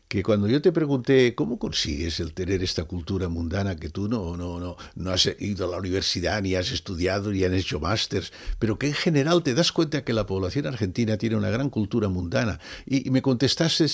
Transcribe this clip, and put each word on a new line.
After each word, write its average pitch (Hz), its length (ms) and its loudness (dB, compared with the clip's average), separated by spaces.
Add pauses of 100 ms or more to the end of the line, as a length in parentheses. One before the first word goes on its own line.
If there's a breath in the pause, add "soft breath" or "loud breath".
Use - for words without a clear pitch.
que - 160 -2
cuando 104 240 2
yo 127 120 4
te 180 120 4
pregunté, 135 640 4
"¿Cómo 214 240 -2
consigues 80 600 -4
el 85 140 -6
tener 92 300 -2
esta 90 220 -2
cultura 90 440 -4
mundana 85 460 -2
que 82 160 -8
tú 98 180 -4
no, 95 260 -2
no, 87 240 -6
no, 87 160 -8 (200 loud breath)
no 90 160 -4
has 92 180 2 (100)
ido 95 280 -2
a - 20 -2
la 87 80 -4
universidad, 92 640 0
ni 95 140 0
has 90 160 0
estudiado, 92 600 -2
ni 92 120 0
has 92 100 4
hecho 92 260 0
másters, 92 540 -2 (240 loud breath)
pero 107 220 0
que 135 80 -2
en 147 80 0
general 165 480 4
te 135 100 0
das 165 180 2
cuenta 151 320 0
que 120 100 -2
la 107 120 2
población 95 400 -2
argentina 120 520 0
tiene 110 180 0
una 101 160 2
gran 135 180 0
cultura 107 400 0
mundana?". 90 500 0 (280 loud breath)
Y, 135 200 0
y 127 40 0
me 131 100 4
contestaste 139 720 2